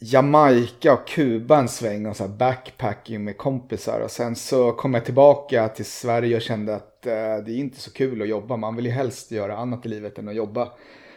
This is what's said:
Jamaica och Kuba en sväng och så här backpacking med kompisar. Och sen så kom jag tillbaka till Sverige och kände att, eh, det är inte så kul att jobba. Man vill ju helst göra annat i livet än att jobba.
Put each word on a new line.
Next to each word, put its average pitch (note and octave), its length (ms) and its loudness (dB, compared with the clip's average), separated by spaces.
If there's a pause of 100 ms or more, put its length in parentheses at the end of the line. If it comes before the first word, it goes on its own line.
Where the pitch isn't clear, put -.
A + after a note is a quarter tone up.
Jamaica C3 920 6
och - 160 2
Kuba B2+ 500 2
en B2 100 2
sväng G#2+ 380 -6
och G#2 100 -8
så G#2 80 -6
här F#2+ 60 -6
backpacking A2 960 -4
med G2+ 140 -10
kompisar. B2 640 -4
Och A2 100 -6
sen A#2 260 -6
så B2 360 0
kom C3 220 -2
jag A#2 100 -2
tillbaka C3 640 4
till A2 160 -10
Sverige A#2 520 -2
och A2 60 -2
kände G#2+ 320 -4
att, - 320 -12
eh, A#2 60 -4
det A2 400 -4
är A#2 40 -6
inte C3+ 240 -8
så - 120 -18
kul B2+ 300 -4
att G#2 60 -4
jobba. A2 280 -4
Man A2 200 -6
vill B2 100 -4
ju A#2+ 60 -4
helst B2+ 380 -6
göra G#2 260 -6
annat A#2+ 300 -8
i - 20 -8
livet G#2 300 -10
än G#2 100 -10
att G#2 60 -8
jobba. A2 300 -4 (520)